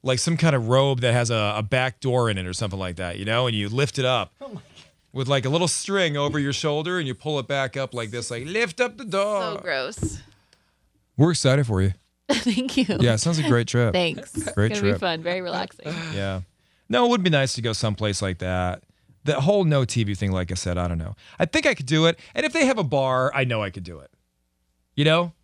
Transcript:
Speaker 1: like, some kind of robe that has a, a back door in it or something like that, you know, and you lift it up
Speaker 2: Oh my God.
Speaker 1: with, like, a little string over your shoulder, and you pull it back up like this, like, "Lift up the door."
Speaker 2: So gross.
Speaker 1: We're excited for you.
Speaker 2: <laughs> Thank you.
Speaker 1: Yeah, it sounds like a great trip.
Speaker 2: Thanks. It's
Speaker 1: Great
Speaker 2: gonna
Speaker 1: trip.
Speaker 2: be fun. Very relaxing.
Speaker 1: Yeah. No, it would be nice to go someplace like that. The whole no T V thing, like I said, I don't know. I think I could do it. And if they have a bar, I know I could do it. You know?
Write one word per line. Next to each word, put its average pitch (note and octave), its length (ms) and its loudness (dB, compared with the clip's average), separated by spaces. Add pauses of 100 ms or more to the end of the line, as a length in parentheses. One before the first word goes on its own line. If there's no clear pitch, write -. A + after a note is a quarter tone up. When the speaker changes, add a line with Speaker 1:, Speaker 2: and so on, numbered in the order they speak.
Speaker 1:
like, B2+ 160 2
some E3 200 0
kind D#3+ 180 4
of A2+ 120 0
robe C3+ 320 4
that A#2+ 120 4
has A#2+ 180 2
a, G#2+ 280 2
a G#2+ 40 -2
back B2+ 380 0
door B2 300 2
in G2 80 -2
it F#2 80 -6
or F2+ 80 -6
something G2 240 -6
like F2+ 180 -6
that, F2 220 -6
you G2 80 -6
know, A#2+ 200 2
and A#2 80 -2
you G#2 140 -2
lift C3 300 -2
it B2+ 80 0
up A#2+ 340 0
Speaker 2:
Oh C4+ 80 -12
my A3 60 -12
God. C#3 80 -14 (500)
Speaker 1:
with, C3 160 -4
like, C3+ 160 2
a C3 60 0
little E3+ 180 2
string F3+ 480 -2
over C#3+ 220 0
your C#3 160 0
shoulder, D#3 440 -2
and D#3 80 -2
you B2+ 80 -4
pull D3+ 240 -4
it B2 80 -4
back C#3 300 -2
up C3+ 160 -6
like A2+ 180 -6
this, A#2+ 200 -8
like, B2 160 -8
"Lift G#3 340 -4
up B3 160 0
the C4 80 -14
door." G3 380 -2
Speaker 2:
So G3 200 -6
gross. D3 560 -4 (1000)
Speaker 1:
We're E3 140 6
excited C3+ 340 2
for G2 160 2
you. F#2+ 100 2 (200)
Speaker 2:
<laughs> - 180 -20
Thank B3+ 480 0
you. B3+ 80 4 (140)
Speaker 1:
Yeah, A#2+ 140 6
it G#2+ 40 0
sounds E3+ 180 0
like D#3 100 0
a - 40 2
great A#2+ 180 4
trip. A#2+ 240 2
Speaker 2:
Thanks. - 420 -2
It's - 180 -6
Speaker 1:
Great G3+ 180 2
Speaker 2:
gonna G#3 100 -2
Speaker 1:
trip. G3+ 140 2
Speaker 2:
be - 60 -2
fun. E3 220 -2
Very F3+ 200 -4
relaxing. - 460 -8 (260)
Speaker 1:
Yeah. G2 260 -4 (480)
No, A#3+ 160 4
it A#3+ 60 4
would A3+ 120 4
be F3+ 80 4
nice C#3 240 4
to A#2+ 80 -6
go A2+ 120 -2
someplace G#2 480 -2
like F#2 160 -2
that. F#2 440 -2 (420)
The C#3 180 0
whole G3 220 4
no D3 200 4
T A#2 200 -2
V G2+ 100 -2
thing, G2 180 -2
like F2+ 180 -2
I F#2 40 -4
said, F2+ 240 -4
I F2 100 -2
don't E2+ 100 -2
know. E2 160 -8 (240)
I - 60 2
think D#4 220 0
I B3+ 80 2
could C#3 120 -8
do D#3+ 200 2
it. E3 120 2 (160)
And D4+ 120 -2
if B3+ 80 -4
they D#4+ 100 4
have B3+ 140 2
a F#3+ 60 0
bar, C3 500 2
I C3+ 100 2
know A#2 180 -2
I G2 60 -4
could F2+ 160 -10
do E2+ 140 -14
it. C2+ 120 -20 (840)
You D3 80 2
know? E3 280 2 (120)